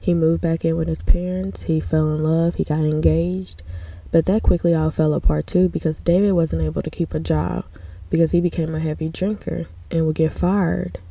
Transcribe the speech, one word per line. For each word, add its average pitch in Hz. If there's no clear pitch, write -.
He 175
moved 165
back 165
in 165
with 160
his 160
parents, 185
he 160
fell 156
in 156
love, 165
he -
got 151
engaged, 160
but 165
that 214
quickly 170
all 156
fell 156
apart 151
too 180
because 160
David 190
wasn't 165
able 156
to -
keep -
a 156
job 156
because 165
he 175
became 165
a 156
heavy 156
drinker 175
and 165
would 156
get 160
fired. 180